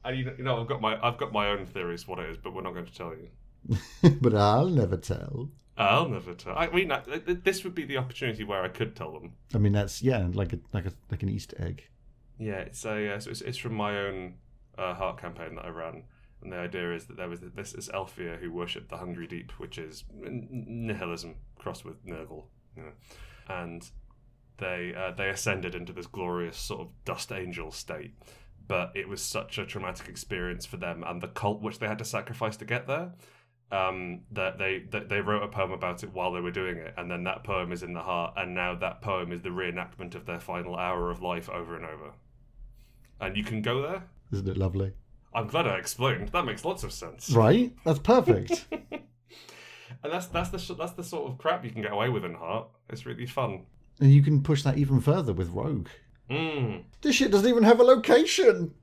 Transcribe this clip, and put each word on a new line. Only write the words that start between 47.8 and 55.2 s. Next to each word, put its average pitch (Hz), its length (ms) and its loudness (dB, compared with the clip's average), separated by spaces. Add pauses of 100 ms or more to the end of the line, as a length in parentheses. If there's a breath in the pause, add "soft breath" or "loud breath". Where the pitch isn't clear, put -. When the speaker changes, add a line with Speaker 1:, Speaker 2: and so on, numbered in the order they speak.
Speaker 2:
That's 151 140 4
perfect. - 720 6
Speaker 1:
<laughs> 311 40 -4 (1300 loud breath)
And 147 80 -4
that's, 180 160 -4
that's 175 220 -2
the 190 80 -4
sh-, 180 220 -8
that's 175 140 -4
the 175 100 -10
sort 147 260 -4
of 127 80 -8
crap 175 260 2
you 120 60 -6
can 110 140 -4
get 104 80 -2
away 107 180 2
with 101 160 0
in 85 80 -4
Heart. 85 360 -4 (200)
It's - 160 -10
really 123 220 -8
fun. 107 380 -2 (340)
Speaker 2:
And 139 120 12
you 143 120 12
can 143 180 6
push 143 220 2
that 135 160 2
even 135 200 6
further 147 320 4